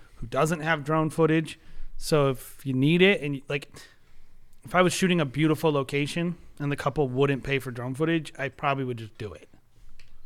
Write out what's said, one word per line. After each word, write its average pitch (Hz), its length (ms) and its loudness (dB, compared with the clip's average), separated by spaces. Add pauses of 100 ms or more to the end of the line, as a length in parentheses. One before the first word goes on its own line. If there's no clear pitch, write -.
(160)
who 110 120 -8
doesn't 151 320 0
have 156 240 0
drone 156 260 2
footage. 160 480 2 (400)
So 143 320 4
if - 360 -8
you 135 80 -2
need 147 280 4
it, 185 200 6
and, 143 260 -4
like, 143 220 -6 (920)
if - 100 -8
I 180 80 6
was 180 120 4
shooting 175 280 2
a 143 40 2
beautiful 151 460 2
location 147 640 -2 (240)
and 143 120 -2
the 143 40 0
couple 139 320 0
wouldn't 131 360 2
pay 139 160 -2
for 131 100 -8
drone 123 240 -8
footage, 160 460 -2
I 135 100 -6
probably 139 340 -2
would 127 140 -6
just 110 220 -14
do 104 120 -8
it. - 160 -20 (800)